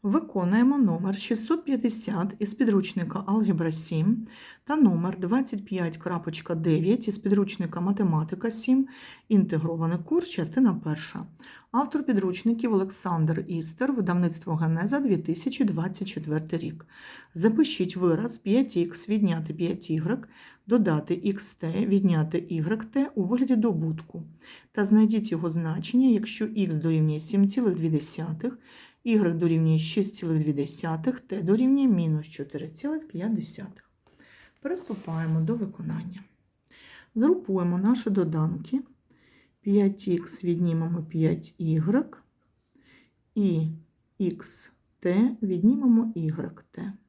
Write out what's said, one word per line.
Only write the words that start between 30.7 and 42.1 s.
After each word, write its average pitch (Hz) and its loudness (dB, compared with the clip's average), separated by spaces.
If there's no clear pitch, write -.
т 196 -8
дорівнює 254 4
мінус 160 2
чотири - -10
цілих 302 -8
п'ять 202 -4
десятих. - -8
Приступаємо 165 -4
до 214 0
виконання. - -8
Згрупуємо 196 2
наші 226 2
доданки. 170 0
П'ять 202 2
ікс 175 -2
віднімемо 170 0
п'ять 160 0
ігрек 165 0